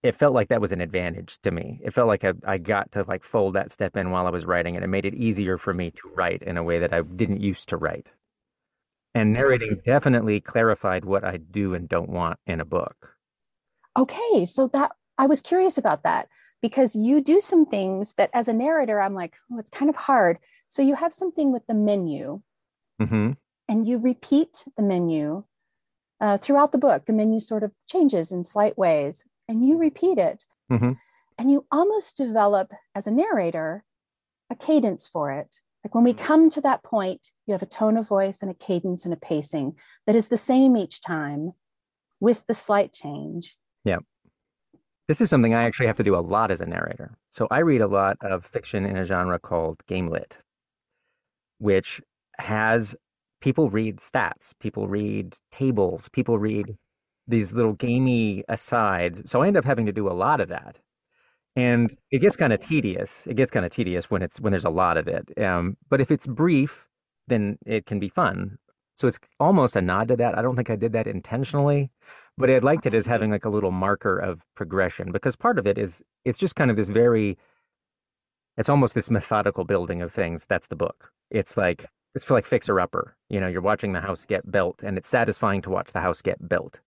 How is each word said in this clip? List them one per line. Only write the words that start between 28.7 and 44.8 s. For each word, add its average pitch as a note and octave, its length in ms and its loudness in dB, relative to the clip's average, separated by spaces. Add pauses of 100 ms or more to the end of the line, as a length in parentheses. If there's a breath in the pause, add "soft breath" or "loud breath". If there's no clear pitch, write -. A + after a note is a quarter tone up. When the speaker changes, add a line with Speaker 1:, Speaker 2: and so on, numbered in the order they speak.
Speaker 2:
ways, D#3 460 0 (240)
and A3+ 180 2
you D#4+ 120 4
repeat E4 400 2
it. E3+ 260 -2 (260)
Speaker 1:
Mm-hmm. B2 220 2 (460 soft breath)
Speaker 2:
And B3+ 120 2
you C#4 220 4
almost F#4+ 440 0
develop, G#3 560 2 (220)
as G3 120 -8
a G#3 60 -4
narrator, F#3+ 720 -2 (680)
a A#3+ 60 -6
cadence A#3+ 520 0
for C#3+ 240 -4
it. - 240 -10 (280)
Like, G#3+ 100 -12
when A#3 100 6
we B3 80 6
Speaker 1:
Mm-hmm. - 140 -6
Speaker 2:
come D#4 240 6
to D4+ 120 -6
that C4+ 200 0
point, G3 480 -4 (160)
you G#3+ 60 -2
have F#3 100 -2
a F#3+ 40 -10
tone A3 300 0
of A3 120 -2
voice G3 340 0
and G3 80 -6
a F3+ 40 -10
cadence F3+ 500 -4
and F3 100 -4
a - 20 -8
pacing D3+ 580 -6 (320 soft breath)
that A3 100 4
is G#3+ 120 2
the A#3+ 80 0
same C4 400 4
each F#3+ 240 -4
time D#3 520 -6 (680)
with A3+ 280 2
the G#3+ 60 0
slight - 380 0
change. D3+ 640 -12 (280)
Speaker 1:
Yeah. F#2 140 0 (1080)